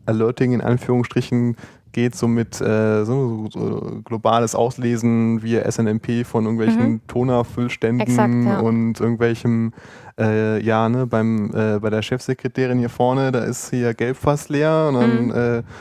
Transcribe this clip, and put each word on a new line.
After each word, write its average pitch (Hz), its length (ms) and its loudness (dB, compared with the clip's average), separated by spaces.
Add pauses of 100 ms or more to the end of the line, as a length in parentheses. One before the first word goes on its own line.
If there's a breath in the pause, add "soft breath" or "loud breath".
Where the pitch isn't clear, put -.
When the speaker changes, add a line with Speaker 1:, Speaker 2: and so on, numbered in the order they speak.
Speaker 1:
Alerting 117 460 0
in 117 100 0
Anführungsstrichen 120 960 0 (360 loud breath)
geht, 120 220 0
so 120 140 -2
mit, 117 320 -2
äh, 107 440 2
so, 117 460 -2
so 107 540 -6
globales 113 500 2
Auslesen 117 880 0
via 113 200 0
S 107 160 -2
N 113 80 2
M 107 140 0
P 120 240 -2
von 113 200 -2
irgendwelchen 113 480 2
Speaker 2:
Mhm. 110 140 -4
Speaker 1:
Tonerfüllständen 123 1000 0
Speaker 2:
Exakt, 233 280 4 (100)
ja. 233 160 2
Speaker 1:
und 113 400 0
irgendwelchem, 117 720 0 (460 loud breath)
äh, 110 440 2
ja, 110 260 2
ne, 123 180 0
beim, 113 480 0
äh, 110 260 0
bei 110 100 -2
der 107 120 0
Chefsekretärin 127 760 -2
hier 120 120 0
vorne, 127 420 0
da 123 80 0
ist 110 300 -6
hier 120 240 0
Gelb 123 220 -2
fast 147 340 -2
leer 156 380 2
und 139 120 0
dann, 117 260 2
Speaker 2:
Mhm. - 60 -2
Speaker 1:
äh, 120 300 0 (180 loud breath)